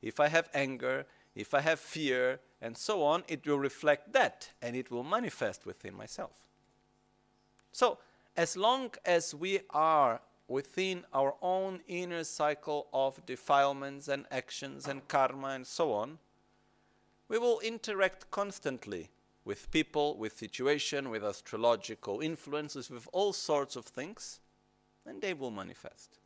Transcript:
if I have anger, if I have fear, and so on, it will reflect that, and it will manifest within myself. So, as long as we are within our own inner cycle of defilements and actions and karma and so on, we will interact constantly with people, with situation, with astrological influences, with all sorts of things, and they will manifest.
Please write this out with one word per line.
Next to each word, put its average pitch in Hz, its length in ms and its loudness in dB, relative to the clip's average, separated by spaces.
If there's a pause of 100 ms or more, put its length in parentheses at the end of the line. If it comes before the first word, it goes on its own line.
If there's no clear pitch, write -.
if 110 180 -6
I 147 100 6
have 165 240 2
anger, 131 520 -2 (300)
if 110 180 -6
I 139 80 6
have 160 180 2
fear, 131 600 0 (220)
and 117 160 -8
so 202 260 0
on, 160 240 4
it 147 180 -6
will 143 140 2
reflect 143 540 2
that, - 360 4 (120)
and 120 140 -4
it 127 140 -4
will 120 140 -4
manifest 160 640 -2
within 95 280 -12
myself. - 540 -12 (1200)
So, - 280 2 (380)
as 170 180 2
long 240 360 2 (140)
as 170 300 2
we 185 240 0 (100)
are 151 520 4 (260)
within 180 560 -2 (100)
our 139 280 2
own 185 460 0
inner 175 360 -4
cycle 151 720 -2
of 135 320 0
defilements 139 800 2
and 139 240 -2
actions 135 560 -8
and 139 200 -8
karma 135 420 2
and 131 180 -8
so 156 240 0
on, 117 280 -2 (1080)
we 220 100 0
will 240 220 4
interact 214 720 -2
constantly 131 760 -4 (340)
with - 280 -8
people, 151 460 2
with 110 200 -6
situation, 139 720 -2
with 110 140 -4
astrological 107 1000 0
influences, 147 680 -6
with 120 220 -14
all 196 220 0
sorts 143 420 0
of 120 100 -10
things, - 540 -10 (680)
and 196 160 -12
they 196 120 -2
will 135 180 -6
manifest. - 760 -14